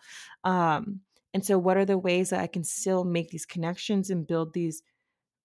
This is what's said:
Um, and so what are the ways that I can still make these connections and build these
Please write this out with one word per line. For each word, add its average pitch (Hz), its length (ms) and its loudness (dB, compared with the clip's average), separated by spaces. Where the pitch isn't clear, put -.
Um, 180 580 2
and 190 120 -2
so 196 120 4
what 185 200 4
are 196 80 4
the 196 120 4
ways 185 340 2
that 185 100 0
I 175 60 -2
can 170 160 -6
still 185 400 0
make 170 260 0
these 165 160 -10
connections 180 640 -2
and 170 180 -2
build 165 260 0
these 165 280 -4